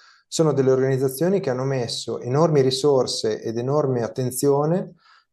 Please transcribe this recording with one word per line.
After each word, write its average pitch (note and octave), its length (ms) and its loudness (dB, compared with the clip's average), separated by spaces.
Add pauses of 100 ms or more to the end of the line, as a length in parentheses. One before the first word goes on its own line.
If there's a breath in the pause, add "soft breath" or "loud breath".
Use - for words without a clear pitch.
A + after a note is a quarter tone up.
(280 loud breath)
sono D#3 260 2
delle C3 180 2
organizzazioni C3+ 680 0
che C#3+ 100 -4
hanno B2+ 140 -2
messo A#2+ 560 -4
enormi C#3+ 420 2
risorse C3 800 0
ed A2+ 160 -6
enorme C3 460 0
attenzione C#3+ 920 -2 (380 soft breath)